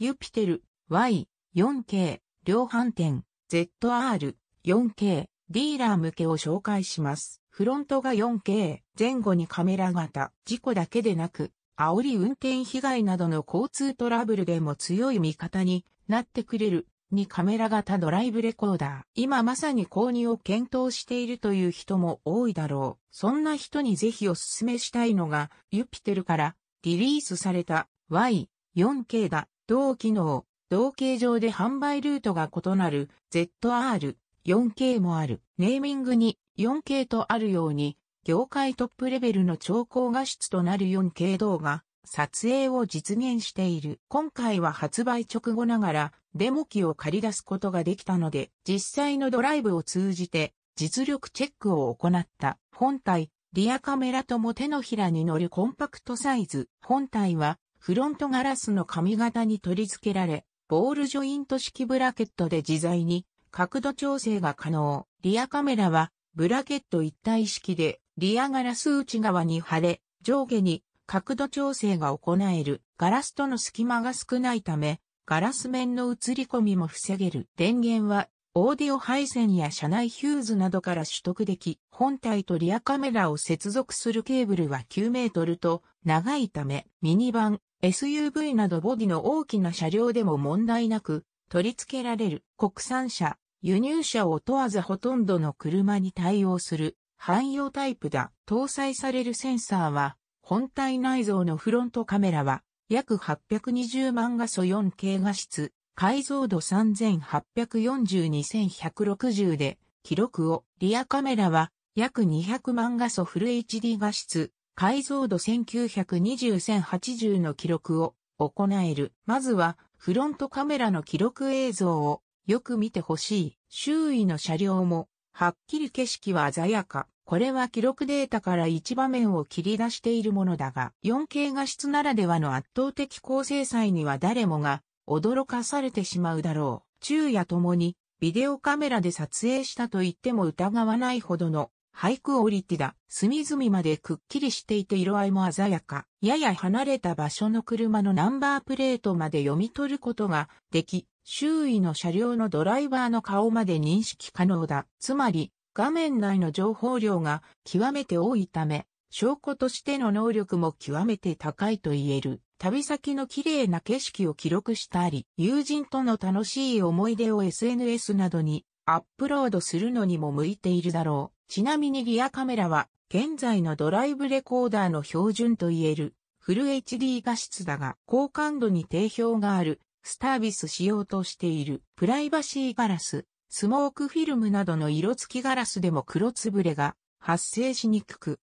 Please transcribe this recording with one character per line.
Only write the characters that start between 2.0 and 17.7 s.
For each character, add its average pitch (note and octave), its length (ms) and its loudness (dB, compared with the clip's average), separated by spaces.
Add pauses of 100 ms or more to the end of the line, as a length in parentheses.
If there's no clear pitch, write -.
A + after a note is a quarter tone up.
量 A3+ 220 2
販 A#3+ 260 0
店、 D3+ 320 0 (260)
ゼ E3+ 120 0
ッ E3+ 80 -2 (100)
ト A#3+ 160 0
ア B3 160 0
ー G3+ 80 0
ル、 C#3+ 180 -4 (280)
四 A3 260 4
ケ G#3 160 -2
ー、 F3 200 0 (240)
デ F#3+ 100 0
ィ D4+ 160 0
ー - 20 -2
ラ A3+ 160 2
ー - 40 2
向 D#3+ 120 0
け E3 160 -2
を D#3+ 100 2
紹 D#3+ 240 -2
介 G3+ 220 -2
し - 180 -6
ま C#3+ 140 -2
す。 - 340 -12
フ - 180 -2
ロ C4+ 120 2
ン C#4+ 60 -4
ト C4+ 160 0
が C4 120 0
四 A3+ 280 0
ケ G3 420 0 (140)
ー、 - 20 -4
前 B3 220 0
後 G3+ 140 2
に E3+ 120 2
カ - 160 -4
メ F#3+ 140 2
ラ F#3 160 0
型、 D#3+ 400 -4 (120)
事 A#3 140 -4
故 B3 160 -2
だ F3 120 0
け A#3 140 -2
で G#3 140 2
な E3 140 -2
く、 - 240 -6 (260)
煽 D#3+ 220 2
り C4 160 0
運 G3+ 160 2
転 C4 320 -2
被 C4 160 -4
害 B3+ 240 2
な F#3 120 2
ど F3 120 0
の D#3 180 0
交 A3 240 -2
通 C4+ 240 -2
ト A#3+ 140 -2
ラ A#3 160 2
ブ A3 100 0
ル F#3+ 100 0
で E3 140 0
も D3+ 160 0
強 A3+ 380 0
い G#3 80 2
味 D#3 160 0
方 F#3 260 -4
に F3+ 220 0 (240)
な A3+ 140 2
っ - 20 -18
て - 180 -6
く - 160 -4
れ G#3+ 120 0
る、 E3+ 180 -2 (240)
二 G3 160 0
カ - 160 -2
メ G#3 120 2
ラ A3 120 0
型 G#3 300 0